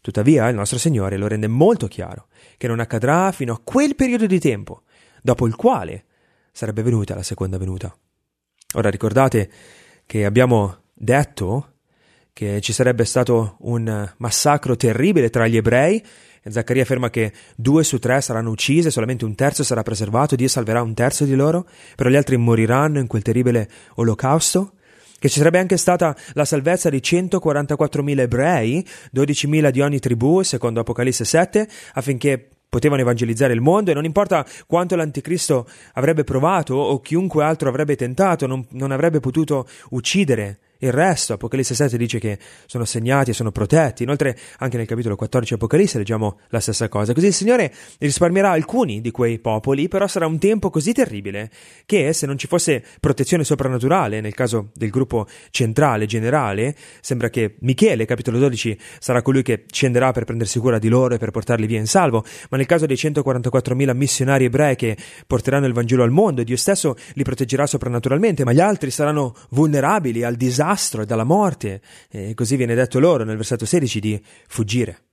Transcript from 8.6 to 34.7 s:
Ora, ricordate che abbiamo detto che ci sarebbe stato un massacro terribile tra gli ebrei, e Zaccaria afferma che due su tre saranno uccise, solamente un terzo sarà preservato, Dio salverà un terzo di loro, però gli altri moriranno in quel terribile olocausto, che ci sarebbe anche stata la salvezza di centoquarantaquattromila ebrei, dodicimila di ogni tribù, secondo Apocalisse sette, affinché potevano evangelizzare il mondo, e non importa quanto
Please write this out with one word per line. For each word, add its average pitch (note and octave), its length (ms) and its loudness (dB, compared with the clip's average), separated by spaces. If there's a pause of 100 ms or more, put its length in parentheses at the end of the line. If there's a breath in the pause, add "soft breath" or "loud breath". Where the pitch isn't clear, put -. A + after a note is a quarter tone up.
Ora, G#2 160 0
ricordate A2 600 2 (560 soft breath)
che G#2+ 200 -2
abbiamo G#2+ 540 2 (140)
detto A#2+ 760 -2 (680)
che G#2 260 -4
ci A2 120 -6
sarebbe A#2+ 320 2
stato A2+ 540 0
un A2+ 580 -4
massacro C3+ 580 0
terribile C3 540 2
tra A#2 160 2
gli A2+ 100 2
ebrei, C3 480 2 (380 loud breath)
e G#2+ 100 -14
Zaccaria A#2+ 300 0
afferma B2 300 -2
che A2 200 -2 (240 loud breath)
due C#3 280 4
su C3 160 -2
tre C3 220 0
saranno A2+ 280 -4
uccise, D3+ 400 2
solamente A#2 340 -4
un G#2+ 120 -6
terzo C#3+ 280 0
sarà A2+ 200 -2
preservato, A2 520 0
Dio B2 120 0
salverà A#2+ 340 0
un A2+ 140 -4
terzo C3 300 0
di C3+ 100 2
loro, D#3+ 320 2 (280 loud breath)
però B2 140 2
gli C3+ 60 6
altri C3+ 220 4
moriranno A#2 600 2
in C3 80 0
quel A2+ 160 -4
terribile A#2 480 0 (280 loud breath)
olocausto, C3+ 760 0 (460 soft breath)
che - 100 2
ci - 80 0
sarebbe E3+ 220 4
anche F#3 180 0
stata E3+ 380 0 (180 loud breath)
la D3+ 100 0
salvezza D#3+ 460 0
di C3+ 140 -2
centoquarantaquattromila D3 1200 0
ebrei, C3 600 0 (280 loud breath)
dodicimila C#3+ 580 2
di C3 120 2
ogni C#3+ 180 0
tribù, B2+ 420 2
secondo A#2 380 -2
Apocalisse A#2+ 460 -2
sette, G3 440 2 (240 loud breath)
affinché B2+ 560 -2 (180)
potevano C3+ 340 2
evangelizzare A#2+ 520 2
il A#2 80 0
mondo, F3+ 300 4
e - 20 2
non D3+ 120 -2
importa E3 380 0 (220 loud breath)
quanto F3 300 0